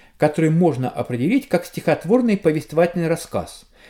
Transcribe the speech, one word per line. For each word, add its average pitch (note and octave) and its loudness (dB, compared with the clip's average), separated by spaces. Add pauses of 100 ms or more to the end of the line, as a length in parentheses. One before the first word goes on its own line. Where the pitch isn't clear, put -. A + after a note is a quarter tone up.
(180)
который D3+ 2
можно D#3 2
определить C#3 -2
как F3 0
стихотворный G#3 0
повествовательный E3 0
рассказ, - -6 (240)